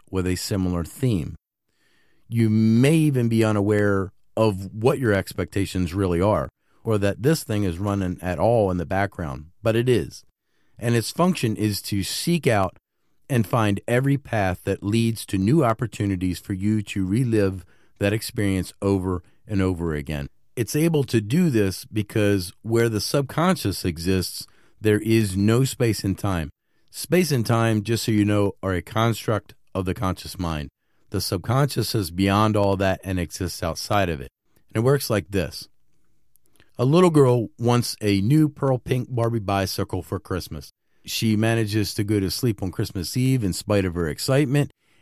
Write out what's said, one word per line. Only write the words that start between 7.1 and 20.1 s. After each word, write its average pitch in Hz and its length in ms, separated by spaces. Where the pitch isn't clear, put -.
this 156 220
thing 104 200
is 85 140
running 98 420
at 90 180
all 104 320
in 90 60
the 85 100
background, 85 600
but 113 120
it 120 140
is. 104 340
And 117 160
its 113 160
function 160 460
is 104 260
to 101 200
seek - 440
out 101 300
and 120 180
find 107 420
every 135 300
path 95 460
that 98 180
leads 113 440
to 98 120
new 127 260
opportunities 98 760
for - 140
you 104 300
to 98 240
relive 101 580
that 101 140
experience 98 600
over 95 400
and 101 160
over 85 320
again. 73 340